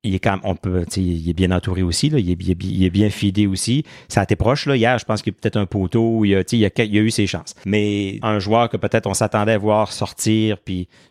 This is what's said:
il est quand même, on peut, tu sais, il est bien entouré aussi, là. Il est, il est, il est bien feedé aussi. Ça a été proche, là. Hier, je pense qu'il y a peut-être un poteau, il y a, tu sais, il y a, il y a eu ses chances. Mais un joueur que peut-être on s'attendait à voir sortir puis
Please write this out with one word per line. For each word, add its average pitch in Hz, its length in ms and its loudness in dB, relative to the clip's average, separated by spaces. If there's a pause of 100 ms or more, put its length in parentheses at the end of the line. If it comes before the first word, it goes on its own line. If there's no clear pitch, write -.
il 98 100 0
est 95 60 0
quand 101 120 0
même, 95 120 -4
on 95 100 -2
peut, 92 300 -2
tu - 80 -10
sais, 95 80 -2
il 85 280 -2
est 85 60 0
bien 90 160 2
entouré 92 320 -2
aussi, 87 260 0
là. 156 100 0
Il 90 120 0
est, 87 100 0
il 90 100 -4
est, 90 120 -2
il 95 220 0
est 90 60 4
bien 101 200 2
feedé 101 360 0
aussi. 110 380 -2 (240)
Ça - 120 0
a 98 40 0
été - 120 2
proche, 131 300 0
là. 139 100 2
Hier, 120 220 4
je - 60 -6
pense 107 180 -2
qu'il 101 100 -4
y - 40 -14
a - 40 -20
peut-être - 160 -2
un 104 100 0
poteau, 113 580 0
il 104 40 4
y 98 80 4
a, 92 80 2
tu - 60 -8
sais, 120 60 0
il 113 40 4
y 104 60 6
a, 113 180 0
il 107 100 -2
y 101 40 4
a 107 40 4
eu 110 80 2
ses 101 160 0
chances. 82 280 -8 (100)
Mais 101 580 0
un 107 160 0
joueur 107 300 2
que - 80 -6
peut-être 107 300 -2
on 98 80 -2
s'attendait 107 380 0
à 107 60 2
voir 107 340 0
sortir 110 680 0
puis 90 300 -8 (220)